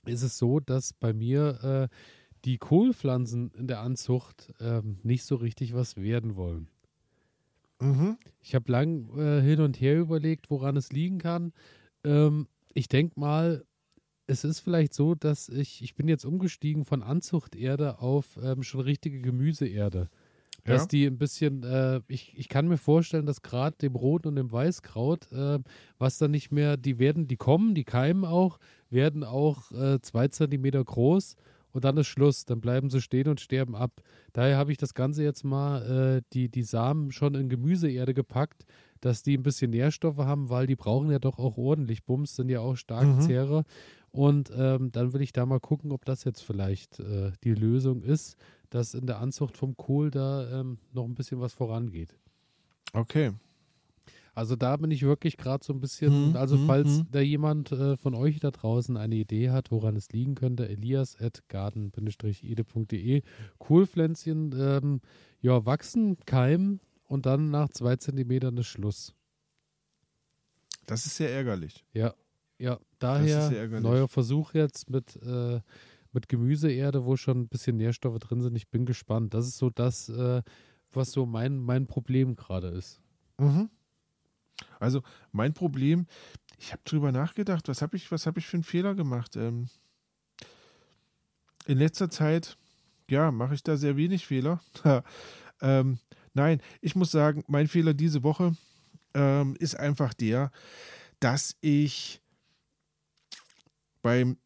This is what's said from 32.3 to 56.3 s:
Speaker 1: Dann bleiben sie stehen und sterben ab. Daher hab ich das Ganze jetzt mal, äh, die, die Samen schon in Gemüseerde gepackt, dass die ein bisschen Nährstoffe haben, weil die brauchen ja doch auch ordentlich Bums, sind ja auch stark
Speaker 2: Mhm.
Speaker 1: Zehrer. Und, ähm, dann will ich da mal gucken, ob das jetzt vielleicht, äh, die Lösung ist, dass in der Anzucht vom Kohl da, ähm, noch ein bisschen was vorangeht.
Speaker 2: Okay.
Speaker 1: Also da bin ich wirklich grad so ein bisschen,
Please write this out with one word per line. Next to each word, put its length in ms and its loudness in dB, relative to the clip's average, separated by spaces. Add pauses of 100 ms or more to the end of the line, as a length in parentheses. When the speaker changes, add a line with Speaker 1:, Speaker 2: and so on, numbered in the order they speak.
Speaker 1:
Dann 160 -4
bleiben 300 0
sie 100 2
stehen 280 0
und 120 0
sterben 340 -2
ab. 280 -4 (320)
Daher 240 4
hab 100 2
ich 80 0
das 160 -4
Ganze 320 -2
jetzt 200 -2
mal, 720 0
äh, 40 -2 (120)
die, 160 0
die 140 -4
Samen 460 0
schon 260 0
in 120 -2
Gemüseerde 640 0
gepackt, 540 -2 (340)
dass 220 0
die 160 2
ein 40 -2
bisschen 280 0
Nährstoffe 480 0
haben, 320 0
weil 160 2
die 100 0
brauchen 340 0
ja 80 2
doch 200 -2
auch 180 -2
ordentlich 480 -2
Bums, 320 -2
sind 140 -2
ja 100 0
auch 160 -2
stark 300 0
Speaker 2:
Mhm. 160 6
Speaker 1:
Zehrer. 420 2 (460)
Und, 440 2
ähm, 380 0
dann 220 -2
will 80 0
ich 100 -4
da 140 0
mal 140 0
gucken, 320 -4
ob 120 -8
das 200 -6
jetzt 180 -6
vielleicht, 580 -6
äh, 300 -4 (140)
die 100 2
Lösung 480 0
ist, 340 -2 (320)
dass 260 -4
in 120 -6
der 140 -6
Anzucht 360 -6
vom 200 -6
Kohl 340 0
da, 500 -4
ähm, 180 -8 (140)
noch 120 -6
ein 100 -8
bisschen 260 -8
was 120 -6
vorangeht. 640 -6 (760)
Speaker 2:
Okay. 380 0 (1040)
Speaker 1:
Also 220 -2
da 200 0
bin 140 -2
ich 120 0
wirklich 340 2
grad 280 -4
so 80 -6
ein 80 -4
bisschen, 500 4